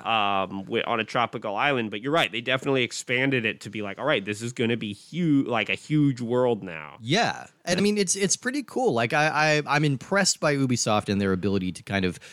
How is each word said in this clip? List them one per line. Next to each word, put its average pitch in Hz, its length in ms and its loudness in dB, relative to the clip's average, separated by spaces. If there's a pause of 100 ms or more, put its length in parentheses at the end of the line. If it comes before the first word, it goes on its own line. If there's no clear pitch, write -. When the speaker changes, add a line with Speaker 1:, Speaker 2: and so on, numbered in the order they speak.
Speaker 1:
Um, 98 640 0
wi-, 113 200 -2
on 110 140 0
a 110 40 -4
tropical 113 520 -2
island, 123 340 0
but 104 120 -8
you're 139 100 -4
right, 151 180 2
they 113 100 -6
definitely 131 440 0
expanded 127 600 0
it 107 180 -2
to - 80 -12
be 107 120 -8
like, 98 160 -8
"All 110 80 -6
right, 131 180 0
this 104 180 -6
is 120 100 -6
gonna 117 240 0
be 107 200 -6 (140)
hu-, 151 320 2
like, 110 260 -2
a 98 60 -2
huge 143 460 2
world 120 420 2
now." 78 380 -12
Speaker 2:
Yeah. 117 460 -2 (180)
And, 175 140 0
I - 20 0
Speaker 1:
Yeah. - 20 2
Speaker 2:
mean, 208 160 2
it's, 196 160 0
it's 196 220 0
pretty 262 260 -4
cool. 240 300 0
Like, 117 200 2
I, 151 460 4
I, 151 40 0 (140)
I'm 151 80 4
impressed 180 540 2
by 151 160 2
Ubisoft 123 540 2
and 101 120 2
their 98 120 2
ability 92 400 0
to - 100 -16
kind 98 220 0
of 90 140 -2 (140)